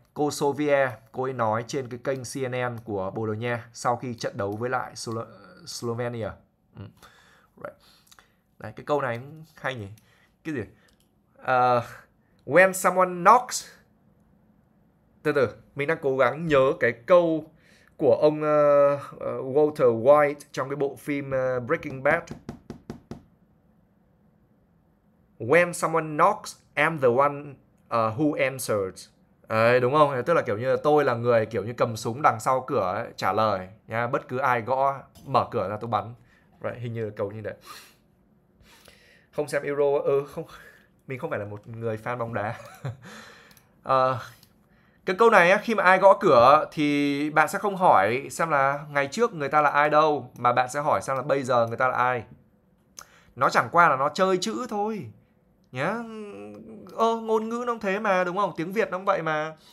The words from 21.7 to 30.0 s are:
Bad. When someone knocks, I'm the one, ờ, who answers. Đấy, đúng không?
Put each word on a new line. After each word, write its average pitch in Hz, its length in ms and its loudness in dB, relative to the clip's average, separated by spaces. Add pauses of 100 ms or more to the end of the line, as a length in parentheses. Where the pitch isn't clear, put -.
Bad. 160 200 2 (3250)
When 165 340 2
someone 160 320 -2
knocks, 165 500 0 (200)
I'm 156 240 0
the 131 80 2 (100)
one, 143 360 -2 (340)
ờ, 110 300 0
who 151 160 0
answers. 123 760 -4 (400)
Đấy, 113 320 4
đúng 123 140 2
không? 139 320 4